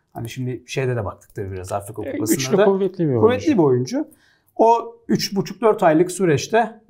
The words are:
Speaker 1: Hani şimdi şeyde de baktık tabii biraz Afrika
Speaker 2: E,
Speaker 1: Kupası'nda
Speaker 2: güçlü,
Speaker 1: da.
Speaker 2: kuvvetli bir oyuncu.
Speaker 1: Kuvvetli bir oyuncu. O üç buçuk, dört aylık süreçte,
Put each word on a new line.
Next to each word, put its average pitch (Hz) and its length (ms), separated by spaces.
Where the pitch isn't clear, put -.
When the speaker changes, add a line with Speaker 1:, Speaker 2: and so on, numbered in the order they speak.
Speaker 1:
Hani 117 160
şimdi 123 380
şeyde 127 280
de 107 100
baktık - 300
tabii 98 160
biraz 92 200
Afrika 104 320
Speaker 2:
E, 135 80
Speaker 1:
Kupası'nda - 240
Speaker 2:
güçlü, 160 220
Speaker 1:
da. 202 80
Speaker 2:
kuvvetli 190 380
bir 156 60
oyuncu. 120 120
Speaker 1:
Kuvvetli 247 320
bir 180 100
oyuncu. 139 440
O 226 400
üç - 280
buçuk, - 260
dört 214 220
aylık 170 280
süreçte, 214 680